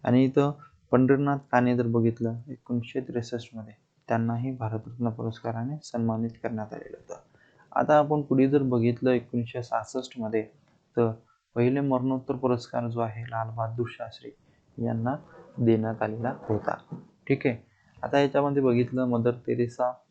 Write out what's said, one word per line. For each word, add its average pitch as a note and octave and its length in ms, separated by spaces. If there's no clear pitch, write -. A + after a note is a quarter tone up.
आणि B2 220
इथं C#3 260
पंढरीनाथ C#3 460
काने B2 260
जर A#2+ 100
बघितलं, A#2 480
एकोणीसशे B2 520
त्रेसष्ट A#2+ 560
मध्ये G#2+ 180
त्यांनाही A#2 480
भारतरत्न A#2 540
पुरस्काराने A#2 720
सन्मानित A2+ 460
करण्यात A2+ 440
आलेलं - 240
होतं. - 220
आता D3 180
आपण D3 240
पुढे C3+ 280
जर C#3 140
बघितलं B2 480
एकोणीसशे A#2+ 520
सहासष्ट A#2+ 560
मध्ये, A2 240
तर A#2 140
पहिले B2 240
मरणोत्तर C3 560
पुरस्कार B2 520
जो A#2 120
आहे A2+ 240
लाल A2+ 320
बहादूर A#2 340
शास्त्री - 420
यांना A#2 300
देण्यात A2+ 420
आलेला A2+ 380
होता. - 360
ठीक C3+ 200
आहे, A#2 180
आता B2+ 160
याच्यामध्ये C#3+ 420
बघितलं B2+ 440
मदर A#2+ 260
तेरेसा A#2+ 640